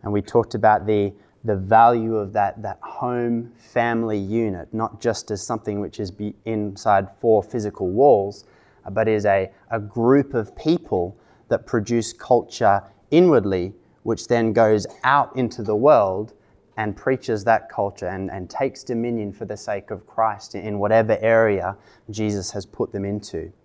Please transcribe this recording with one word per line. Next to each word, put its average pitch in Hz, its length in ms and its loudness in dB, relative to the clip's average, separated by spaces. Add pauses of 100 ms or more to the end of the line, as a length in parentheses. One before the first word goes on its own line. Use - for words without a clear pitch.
And 101 100 -6
we 104 100 0
talked - 320 0
about 107 320 2
the, 101 260 2 (300)
the 110 140 -2
value 113 600 4
of 101 180 -4
that, 104 280 -2
that 98 180 -10
home 120 760 -4
family 117 640 -2
unit, 98 540 -4
not 110 280 -6
just 113 320 -4
as 98 120 -8
something 107 360 -6
which 95 180 -10
is 95 140 -8
be 104 220 -10 (100)
inside 104 640 -2 (120)
four 110 220 4
physical 104 460 -6
walls, 101 560 2 (400)
uh, 98 60 -14
but 107 180 0
is 107 180 0
a, 98 240 2 (220)
a 113 80 -4
group 120 540 2
of 110 200 -4
people 98 640 -2 (320)
that - 180 -2
produce 117 460 -2
culture 107 720 0 (260)
inwardly, 101 640 4 (320)
which 107 240 -4
then 113 240 2
goes 107 340 4 (160)
out 131 340 2
into 120 260 -4
the 107 120 -2
world 107 600 2 (420)
and 104 180 -6
preaches 123 500 -4
that 113 240 2
culture 101 380 -6
and, 95 240 -6
and 92 200 -12
takes - 340 -6
dominion 117 480 -4
for 107 120 -12
the 104 120 -10
sake 101 340 -10
of 98 160 -12
Christ 107 480 -4
in, 92 100 -8
in 104 140 -6
whatever 107 420 2
area 107 560 2 (340)
Jesus 104 420 -4
has 101 140 -10
put - 260 -6
them 98 120 -6
into. 98 480 -8 (120)